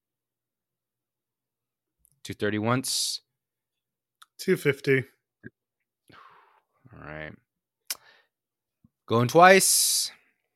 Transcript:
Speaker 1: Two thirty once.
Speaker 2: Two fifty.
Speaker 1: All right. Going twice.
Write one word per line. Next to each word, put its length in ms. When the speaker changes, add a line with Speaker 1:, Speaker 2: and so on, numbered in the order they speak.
Speaker 1:
Two 100
thirty 260
once. 640
Speaker 2:
Two 180
fifty. 480
Speaker 1:
All 120
right. 260
Going 220
twice. 840